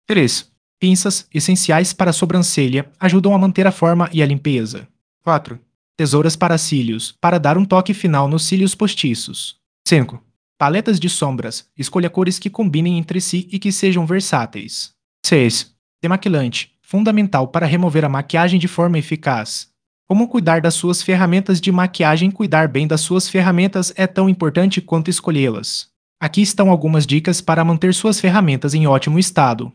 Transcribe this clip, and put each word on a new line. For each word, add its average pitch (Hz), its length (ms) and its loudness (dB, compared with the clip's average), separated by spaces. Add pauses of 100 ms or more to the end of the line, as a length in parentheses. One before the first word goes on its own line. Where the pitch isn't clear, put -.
Três. 160 420 2 (320)
Pinças, 185 520 0
essenciais 170 580 0
para 180 200 0
a - 20 -2
sobrancelha, 151 760 0 (120)
ajudam 190 320 2
a 196 40 2
manter 190 300 2
a 185 40 4
forma 170 420 0
e 156 100 2
a - 20 4
limpeza. 135 640 -4 (340)
Quatro. 151 380 -4 (380)
Tesouras 156 400 0
para 170 200 0
cílios, 117 640 -4
para 175 180 2
dar 151 200 2
um 196 80 2
toque 185 280 0
final 147 360 0
nos 156 140 -2
cílios 190 300 0
postiços. - 840 -4 (280)
Cinco. 131 380 0 (340)
Paletas 190 400 0
de 170 120 -2
sombras, 123 580 -6 (100)
escolha 170 320 -2
cores 185 300 -2
que 202 100 -8
combinem 175 480 -2
entre 165 220 -4
si 180 320 -4
e 196 80 -6
que 196 140 -2
sejam 180 320 0
versáteis. 127 880 -6 (280)
Seis. 123 540 0 (260)
Demaquilante, 170 680 -2 (100)
fundamental 202 680 0
para 170 160 -2
remover 156 400 2
a 143 40 -2
maquiagem 165 480 0
de 175 120 0
forma 170 280 0
eficaz. 147 720 -4 (400)
Como 226 220 2
cuidar 165 320 2
das 165 140 2
suas 175 260 -2
ferramentas 185 580 2
de 190 140 0
maquiagem? 180 580 2
Cuidar 160 380 0
bem 143 180 0
das 156 140 0
suas 185 260 -2
ferramentas 185 680 0
é 190 100 0
tão 190 220 0
importante 180 500 0
quanto 165 300 -2
escolhê-las. 135 800 -2 (320)
Aqui 156 200 0
estão 202 300 2
algumas 156 340 2
dicas 156 360 0
para 165 240 0
manter 170 280 2
suas 208 240 0
ferramentas 165 560 0
em 156 140 2
ótimo 143 320 2
estado. 123 560 0